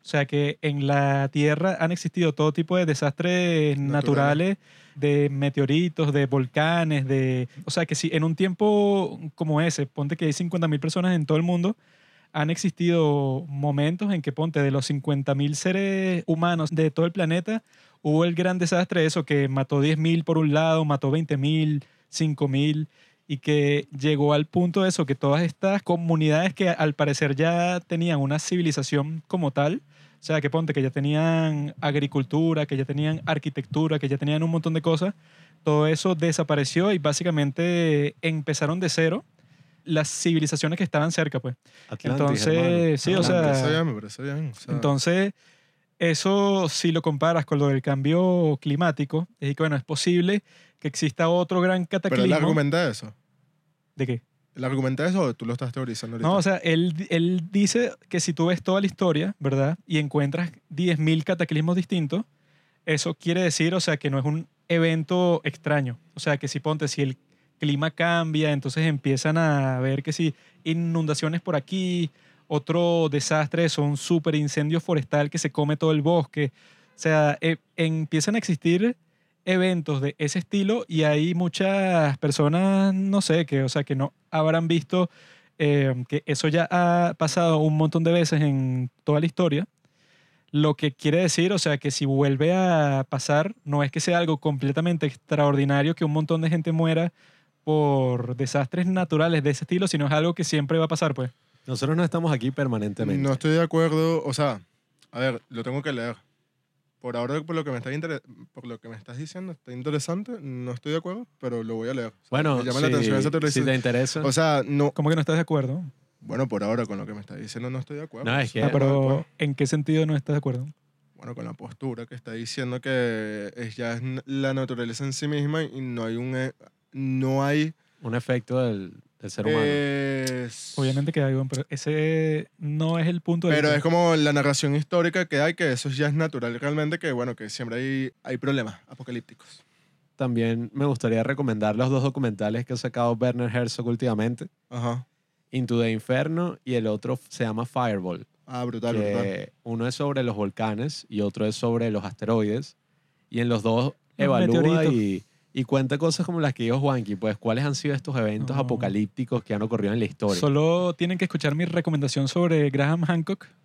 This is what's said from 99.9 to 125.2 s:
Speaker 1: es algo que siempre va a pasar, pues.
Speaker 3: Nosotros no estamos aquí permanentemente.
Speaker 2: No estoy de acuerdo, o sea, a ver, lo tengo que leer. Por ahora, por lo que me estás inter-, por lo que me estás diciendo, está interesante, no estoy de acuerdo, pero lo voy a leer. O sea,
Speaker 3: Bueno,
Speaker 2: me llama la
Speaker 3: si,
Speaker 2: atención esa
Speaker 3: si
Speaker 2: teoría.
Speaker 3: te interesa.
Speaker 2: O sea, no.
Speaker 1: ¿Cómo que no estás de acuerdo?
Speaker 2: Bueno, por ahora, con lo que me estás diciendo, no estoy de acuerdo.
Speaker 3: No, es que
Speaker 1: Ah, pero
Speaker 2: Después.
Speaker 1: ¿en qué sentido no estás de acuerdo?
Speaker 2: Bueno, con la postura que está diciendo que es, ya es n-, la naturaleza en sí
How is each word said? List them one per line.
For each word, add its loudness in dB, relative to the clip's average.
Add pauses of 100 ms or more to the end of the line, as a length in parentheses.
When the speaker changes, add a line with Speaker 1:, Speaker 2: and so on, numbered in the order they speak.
Speaker 1:
es 0
algo 2
que -4
siempre 0
va 2
a -6
pasar, 0
pues. -4 (360)
Speaker 3:
Nosotros -2
no 2
estamos 0
aquí -2
permanentemente. -2
Speaker 2:
No 0
estoy 0
de 4
acuerdo, 0
o -4
sea, -2 (520)
a -10
ver, -2
lo -10
tengo -6
que -4
leer. -6 (840)
Por -8
ahora, -2
por -8
lo -4
que -6
me -6
estás -8
inter-, -6 (300)
por -18
lo -12
que -20
me -16
estás -18
diciendo, -12
está -18
interesante, -4 (100)
no -8
estoy -8
de -2
acuerdo, -8 (120)
pero -6
lo -6
voy -4
a -4
leer. -6
O -10
sea, -20
Speaker 3:
Bueno, 2
Speaker 2:
me -2
llama -2
la 2
Speaker 3:
si, 2
Speaker 2:
atención 2
esa 2
Speaker 3:
si 2
Speaker 2:
teoría. 2
Speaker 3:
te 2
interesa. 0
Speaker 2:
O 0
sea, 4
no. 2
Speaker 1:
¿Cómo -2
que 4
no 2
estás 0
de 2
acuerdo? -2 (380)
Speaker 2:
Bueno, -4
por -2
ahora, 0
con -8
lo -10
que -12
me -14
estás -16
diciendo, -10
no -6
estoy -10
de -12
acuerdo. -6
Speaker 3:
No, 2
es -2
que 0
Speaker 1:
Ah, 2
pero 4
Speaker 2:
Después. 0 (120)
Speaker 1:
¿en 0
qué 0
sentido 0
no 0
estás -2
de 0
acuerdo? -4 (480)
Speaker 2:
Bueno, -16
con -12
la -12
postura -10
que -18
está -16
diciendo -6
que -2
es, -10
ya -6
es -8
n-, -6
la -2
naturaleza -4
en -6
sí -6